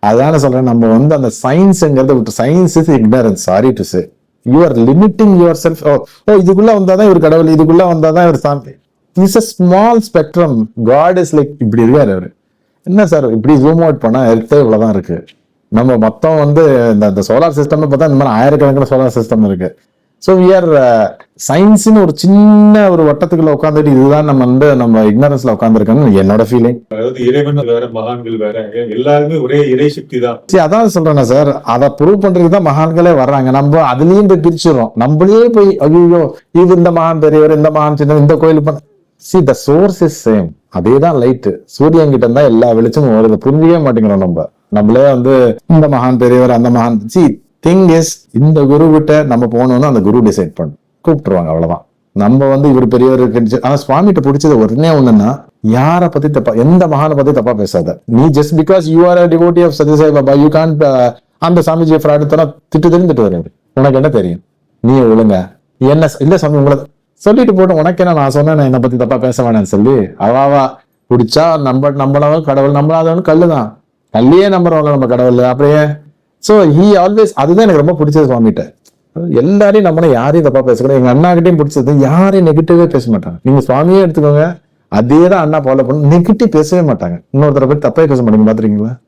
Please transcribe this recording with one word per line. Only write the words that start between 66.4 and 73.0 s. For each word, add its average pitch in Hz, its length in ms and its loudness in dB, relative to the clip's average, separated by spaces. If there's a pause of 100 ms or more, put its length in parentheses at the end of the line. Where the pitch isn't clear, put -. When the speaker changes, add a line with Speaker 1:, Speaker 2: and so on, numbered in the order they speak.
Speaker 1:
உங்களை 139 220 0 (360)
சொல்லிட்டு 226 400 0
போட்டு 185 200 0
உனக்கு 170 300 -2
என்ன, 170 160 0
நான் 135 100 0
சொன்னேன், 147 240 0
நான் 147 100 0
என்னை 131 160 0
பத்தி 123 160 -2
தப்பா 110 220 -2
பேச 127 240 -4
வேணாம்னு 113 200 0
சொல்லி, 101 280 0 (280)
அவாவா 135 500 0 (420)
பிடிச்சா 151 520 0
நம்ம, 135 280 -2
நம்மளவன் 143 540 -2
கடவுள், 139 260 0
நம்மளாதவன் 160 520 -2